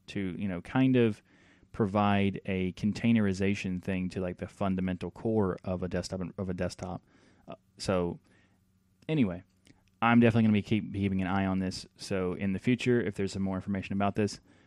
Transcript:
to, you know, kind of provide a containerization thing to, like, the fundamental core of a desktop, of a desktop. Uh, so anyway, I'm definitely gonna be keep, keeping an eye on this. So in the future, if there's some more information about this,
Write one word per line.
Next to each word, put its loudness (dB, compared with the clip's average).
to, -6
you -4
know, -4
kind 2
of 2
provide 2
a -2
containerization 0
thing -4
to, -6
like, -4
the -8
fundamental -2
core 0
of -4
a -4
desktop, -4
of -6
a -2
desktop. -6
Uh, -14
so -2
anyway, 0
I'm 8
definitely 6
gonna 6
be 4
keep, -2
keeping 0
an -2
eye 0
on 0
this. -4
So -4
in -2
the -2
future, 2
if -4
there's -4
some -4
more -2
information -6
about 0
this, 0